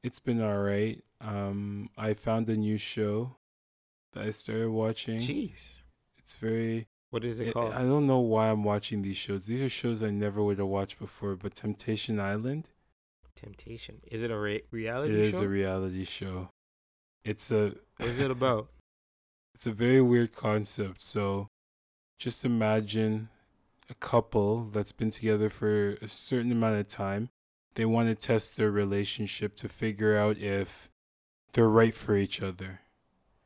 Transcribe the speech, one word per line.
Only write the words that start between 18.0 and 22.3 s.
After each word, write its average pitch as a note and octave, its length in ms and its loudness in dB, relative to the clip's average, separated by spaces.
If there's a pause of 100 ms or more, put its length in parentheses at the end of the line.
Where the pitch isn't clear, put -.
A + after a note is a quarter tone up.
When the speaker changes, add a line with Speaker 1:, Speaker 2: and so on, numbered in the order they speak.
Speaker 2:
is A#2+ 100 -2
it C#3 100 2
Speaker 1:
<laughs> B2+ 80 -2
Speaker 2:
about? A#2+ 320 0 (880)
Speaker 1:
It's - 100 -6
a A#2 60 -2
very A#2+ 280 6
weird A#2+ 320 6
concept. G#2+ 680 -2
So G2 460 -2 (720)
just - 240 -4